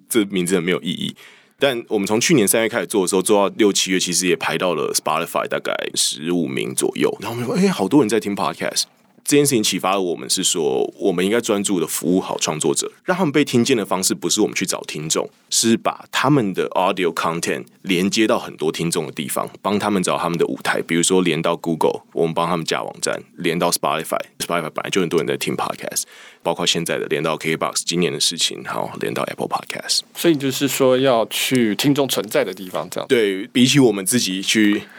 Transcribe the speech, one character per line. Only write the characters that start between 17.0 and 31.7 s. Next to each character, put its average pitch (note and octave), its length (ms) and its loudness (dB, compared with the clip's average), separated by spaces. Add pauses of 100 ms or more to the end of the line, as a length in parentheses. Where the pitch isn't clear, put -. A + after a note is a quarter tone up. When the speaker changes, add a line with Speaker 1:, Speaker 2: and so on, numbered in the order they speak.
Speaker 1:
content E2 500 -4 (160)
连 F#2 300 0
接 A2 160 2
到 A2 120 2
很 - 200 -12
多 D#2 120 -2
听 E2 200 -2
众 D#2+ 160 -2
的 C2+ 60 -10
地 D2+ 140 -8
方， - 220 -4 (140)
帮 G2 160 0
他 G2+ 100 -2
们 G2 140 0
找 D2 160 0
他 E2+ 100 -2
们 E2+ 100 -2
的 - 60 2
舞 - 180 -2
台， - 200 -2
比 - 120 -2
如 E2+ 80 4
说 F#2 200 4
连 E2 180 0
到 E2+ 160 0
Google， - 460 0 (100)
我 E2+ 140 0
们 E2 80 -2
帮 E2+ 120 0
他 F2 120 0
们 D#2+ 80 -6
架 B1+ 160 -2
网 G1+ 180 -10
站； - 180 -2 (200)
连 E2 200 0
到 E2+ 120 2
Spotify，Spotify D#2+ 960 -4
本 - 160 -8
来 - 60 -8
就 G2 100 0
很 E2+ 80 2
多 E2 100 2
人 C2+ 80 0
在 C#2 120 0
听 - 180 -4
podcast， - 460 -6 (400)
包 E2+ 100 0
括 F2 140 -4
现 E2+ 180 0
在 D2+ 140 -2
的 G1+ 80 -4
连 D2+ 160 -2
到 D#2+ 160 0
K D#2+ 140 -2
K D#2+ 40 0
box， - 300 -2
今 E2+ 120 -2
年 D#2+ 140 2
的 D2 80 -4
事 - 160 0
情， - 260 -4
然 - 120 -8
后 - 160 -4 (100)
连 G#1 140 -4
到 C2+ 80 -2
Apple - 260 -4
Podcast。 - 520 -4 (140)
Speaker 2:
所 - 160 2
以 D#3 60 4
就 C3+ 140 -2
是 C3+ 180 0
说 B2+ 300 4
要 B2+ 320 4
去 A#2 460 2